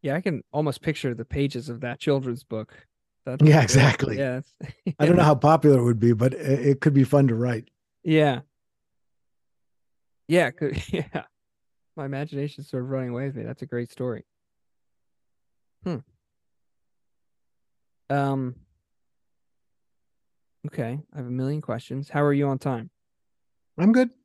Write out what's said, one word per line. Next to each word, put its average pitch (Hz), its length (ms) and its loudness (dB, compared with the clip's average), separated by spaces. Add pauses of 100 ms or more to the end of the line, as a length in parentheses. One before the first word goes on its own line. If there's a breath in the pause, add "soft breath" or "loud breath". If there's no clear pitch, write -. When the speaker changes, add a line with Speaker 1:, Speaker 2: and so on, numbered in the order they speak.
Speaker 1:
Yeah, 139 120 -4
I 170 60 -2
can 160 220 -4 (100)
almost 151 300 -4
picture 143 320 -4
the 113 100 -10
pages 139 460 -4
of 117 100 -10
that 120 200 -8
children's 131 440 -2
book. - 420 -12 (380)
That's 127 180 0
Speaker 2:
Yeah, 151 140 10
Speaker 1:
great. 131 80 6
Speaker 2:
exactly. 131 540 2
Speaker 1:
Yeah, 131 220 -4
that's - 200 -20
<laughs> - 380 -10
Speaker 2:
I 147 80 2
don't 175 100 6
know 175 60 6
Speaker 1:
yeah. 151 40 6
Speaker 2:
how 151 100 6
popular 147 420 6
it 120 60 2
would 120 160 2
be, 117 120 4
but 120 220 0
it, 135 320 -2
it 139 160 2
could 156 120 4
be 135 100 6
fun 139 240 4
to 117 60 0
write. 117 360 -4 (340)
Speaker 1:
Yeah. 151 360 2 (1900)
Yeah, 160 200 2
it 127 100 -6
could, 139 300 -4
<laughs> - 40 -6
yeah. - 320 -6 (720)
My 147 80 -10
imagination's 143 640 -10
sort 127 140 -6
of 127 80 -10
running 131 200 -6
away 123 160 -6
with 135 100 -10
me. 110 80 -12
That's 117 180 -12
a 143 40 -14
great 120 240 -8
story. 123 340 -8 (1600)
Hmm. 175 120 -6 (2000)
Um. 139 480 -4 (2000)
Okay, 123 320 -8 (140)
I - 40 -16
have 131 100 -10
a 120 40 -10
million 131 320 -4
questions. 127 480 -10
How 143 120 -2
are 147 120 2
you 143 140 0
on 135 100 -4
time? 120 320 -6 (880)
Speaker 2:
I'm 190 140 4
good. 247 180 2 (140)